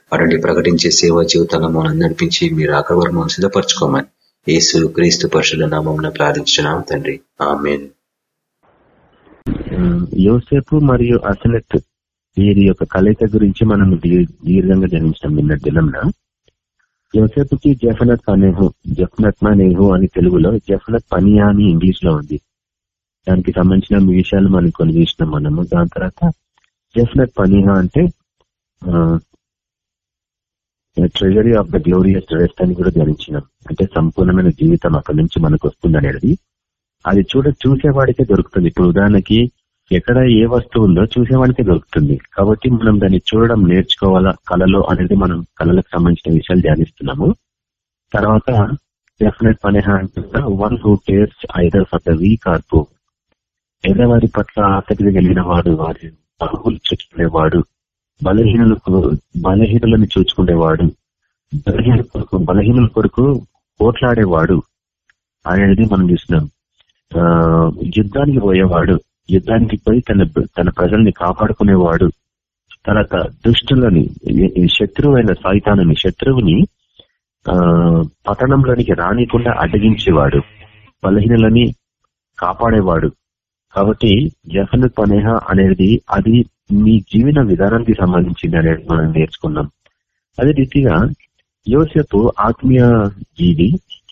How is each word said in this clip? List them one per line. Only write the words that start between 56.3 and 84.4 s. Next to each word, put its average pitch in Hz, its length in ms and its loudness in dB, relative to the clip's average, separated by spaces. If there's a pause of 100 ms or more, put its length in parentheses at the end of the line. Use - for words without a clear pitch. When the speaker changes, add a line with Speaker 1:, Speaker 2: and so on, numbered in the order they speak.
Speaker 2:
బాహువులు - 340 -6
చూసుకునేవాడు, - 880 -2 (600)
బలహీనులకు, 107 880 2 (260)
బలహీనులను 107 680 2
చూసుకునేవాడు, 87 800 0 (720)
బలహీనుల 117 460 0
కొరకు, - 360 -8
బలహీనుల 101 500 2
కొరకు 120 540 0 (400)
పోట్లాడేవాడు 98 800 0 (840)
అనేది 98 380 2
మనం 95 260 0
చూసినాం. 80 380 -2 (680)
ఆ, 85 80 2 (720)
యుద్ధానికి 135 420 0
పోయేవాడు, 92 600 0 (300)
యుద్ధానికి 107 480 0
పోయి 117 240 0
తన, 98 220 0 (160)
తన 87 300 -2
ప్రజల్ని 95 420 2
కాపాడుకునేవాడు, 90 1000 0 (760)
తర్వాత 101 400 -2 (200)
దుష్టులని, 117 640 2 (220)
ఈ, 73 140 2
ఈ 90 220 0
శత్రువైన 117 640 0
సైతానుని, 95 640 0
శత్రువుని, 104 720 0 (800)
ఆ, 87 60 -2 (760)
పట్టణంలోనికి 127 640 0
రానికుండా 117 580 -2
అడ్డగించేవాడు, 80 880 0 (640)
బలహీనులని 110 680 2 (640)
కాపాడేవాడు. 92 720 0 (640)
కాబట్టి 107 560 0 (160)